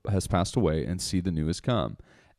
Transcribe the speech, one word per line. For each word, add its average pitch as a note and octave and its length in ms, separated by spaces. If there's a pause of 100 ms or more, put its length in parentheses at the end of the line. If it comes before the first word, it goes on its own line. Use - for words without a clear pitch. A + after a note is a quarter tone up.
has G2 180
passed F#2+ 300
away, D#2+ 280
and F2 160
see, F#2 200
the F2+ 100
new D#2 160
has F2 140
come. D2+ 340 (440)